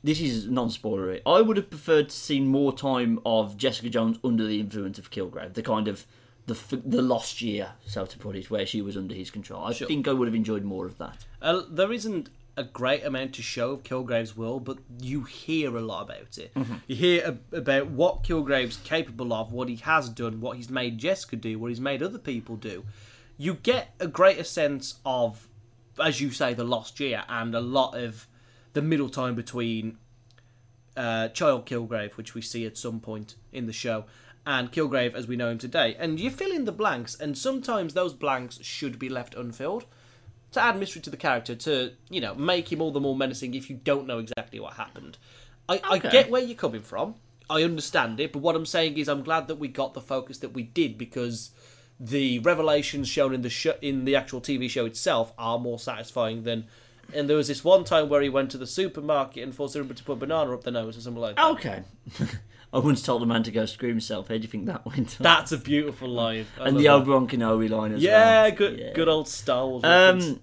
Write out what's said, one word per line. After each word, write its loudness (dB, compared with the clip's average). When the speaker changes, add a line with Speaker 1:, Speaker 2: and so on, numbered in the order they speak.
Speaker 1:
This 2
is -2
non-spoilery. -2
I 8
would 4
have -4
preferred 2
to -10
see -2
more 4
time 0
of 2
Jessica -2
Jones 0
under 2
the 0
influence -6
of -18
Kilgrave, -8
the -6
kind 0
of -6
the -4
f-, -8
the 2
lost 0
year, -4
so -6
to -16
put -10
it, -10
where -2
she -4
was -6
under -8
his -12
control. -12
I -4
Speaker 2:
Sure. -6
Speaker 1:
think 0
I 2
would 2
have 0
enjoyed 0
more -6
of -12
that. -14
Speaker 2:
Uh, 2
there 0
isn't -6
a -6
great -2
amount -4
to -12
show -4
of -10
Kilgrave's -4
world, -6
but -8
you -4
hear -4
a -4
lot -6
about -14
it. -14
Speaker 1:
Mm-hmm. -4
Speaker 2:
You -6
hear 4
ab-, -4
about 2
what 2
Kilgrave's 0
capable -4
of, -4
what -4
he -6
has 2
done, -6
what -6
he's -14
made -4
Jessica -2
do, -4
what -6
he's -6
made -2
other -6
people -8
do. -10
You -4
get -2
a -4
greater 6
sense -2
of, -2
as 2
you -2
say, 0
the -4
lost -4
year -2
and -4
a 0
lot 2
of -10
the 0
middle 2
time -2
between, -4
uh, -2
Child 2
Kilgrave, -6
which -14
we -8
see -6
at -10
some -8
point -12
in -8
the -8
show, -4
and -2
Kilgrave 0
as -8
we -4
know -2
him -4
today. 0
And -2
you -2
fill -4
in -2
the -2
blanks, -2
and -4
sometimes -2
those 0
blanks -4
should -8
be -6
left -8
unfilled -6
to 0
add 4
mystery -6
to -12
the -10
character, 0
to, -2
you -4
know, -6
make 0
him -2
all 0
the -2
more 0
menacing -4
if -10
you -12
don't 0
know -4
exactly -10
what -12
happened. -14
I, 2
I 4
Speaker 1:
Okay. 0
Speaker 2:
get 8
where 2
you're -8
coming -2
from. -4
I 4
understand 0
it, -2
but -4
what 4
I'm -2
saying 0
is -2
I'm -2
glad -2
that -6
we -8
got -4
the -12
focus -6
that -10
we -6
did, 0
because -6
the 0
revelations 2
shown 2
in -2
the -2
sh-, -2
in -2
the 4
actual -2
T -2
V -2
show -2
itself 0
are -2
more -4
satisfying -4
than. -4
And -2
there 6
was 2
this -4
one 10
time 4
where 4
he 2
went 2
to -10
the -8
supermarket -2
and -10
forced -6
everybody -6
to -18
put -4
a -2
banana 0
up -8
their -4
nose -4
or -14
something -8
like -4
that. 6
Speaker 1:
Okay. -6
<laughs> -8
I 4
once 4
told 2
a 0
man 4
to -4
go 2
screw -4
himself. -4
How -2
do -2
you -8
think -6
that -6
went? -4
Speaker 2:
That's 6
a -2
beautiful -2
line. -2
I 2
Speaker 1:
And 6
Speaker 2:
love 6
Speaker 1:
the 8
Speaker 2:
that. 12
Speaker 1:
Obi-Wan 8
Kenobi 2
line 0
as 0
Speaker 2:
Yeah, 10
Speaker 1:
well. 8
Speaker 2:
good, 0
Speaker 1:
Yeah. -10
Speaker 2:
good 4
old 4
Star 0
Wars -2
Speaker 1:
Um, 6
Speaker 2:
reference. -2